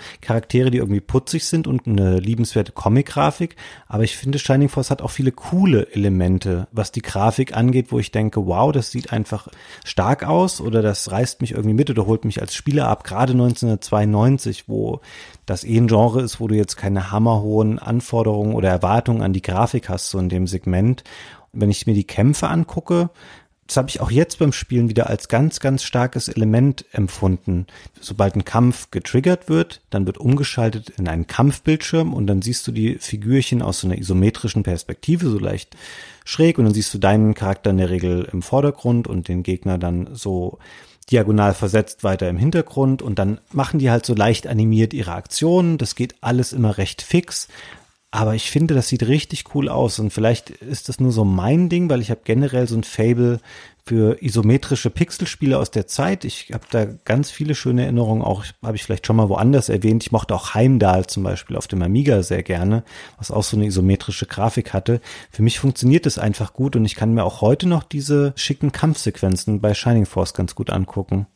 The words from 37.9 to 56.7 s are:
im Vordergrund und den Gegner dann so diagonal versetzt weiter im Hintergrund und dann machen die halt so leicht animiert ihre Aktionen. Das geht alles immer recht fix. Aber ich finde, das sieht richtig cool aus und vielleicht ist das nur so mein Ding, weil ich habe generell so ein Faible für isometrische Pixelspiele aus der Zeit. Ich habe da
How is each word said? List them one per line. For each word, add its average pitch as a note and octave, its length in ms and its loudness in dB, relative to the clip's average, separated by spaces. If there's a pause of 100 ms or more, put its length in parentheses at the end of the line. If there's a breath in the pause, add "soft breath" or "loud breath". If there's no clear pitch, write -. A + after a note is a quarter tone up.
im F#2 80 -4
Vordergrund B2+ 640 0
und F2 220 -4
den F2+ 140 -2
Gegner F#2 340 -2
dann F2 360 -4
so F2+ 460 -6 (520 loud breath)
diagonal G#2 420 4
versetzt G#2+ 500 -2
weiter F#2+ 240 0
im F2 100 -2
Hintergrund C3+ 640 0
und A2 160 -6
dann G2+ 220 0 (120)
machen C3+ 280 -2
die C3 120 4
halt A#2 140 2
so B2+ 80 0
leicht G#2+ 320 2
animiert A2 480 2
ihre G2+ 200 -6
Aktionen. E3+ 640 0
Das B2+ 180 -6
geht B2+ 240 -6
alles B2 320 0
immer A2+ 260 0
recht - 240 -4
fix. - 460 -6 (680 loud breath)
Aber A2 200 -2
ich - 160 -6
finde, D#3 240 2
das B2+ 140 0
sieht A#2+ 180 -2
richtig - 480 -2
cool C#3 120 -2
aus B2 300 -2
und G#2+ 160 -2
vielleicht A2+ 380 0
ist - 360 -12
das - 120 -6
nur B2+ 120 2
so A2 140 2
mein G#2+ 420 2
Ding, F3 220 0
weil C3 100 0
ich A#2 120 -4
habe A2+ 120 -6
generell B2 440 0
so A#2 80 -4
ein A2+ 80 -2
Faible A#2+ 560 2 (440 loud breath)
für A2 380 2
isometrische A2+ 720 2
Pixelspiele - 640 -2
aus C3 140 -2
der G#2 160 -4
Zeit. F3+ 360 -4
Ich - 300 -10
habe A2 160 -8
da A2 160 0